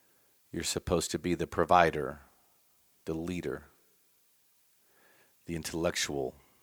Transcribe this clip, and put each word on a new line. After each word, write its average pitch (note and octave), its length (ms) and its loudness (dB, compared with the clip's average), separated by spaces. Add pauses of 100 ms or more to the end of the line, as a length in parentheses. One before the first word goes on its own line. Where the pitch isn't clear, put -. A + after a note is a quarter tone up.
(500)
You're E2+ 140 -6
supposed - 480 0
to F2 60 -2
be F2 160 0
the D#2+ 120 -2
provider, D#2 720 4 (840)
the E2 100 -4
leader, D#2+ 500 -6 (1800)
the E2+ 100 -6
intellectual, D#2+ 800 -2 (280)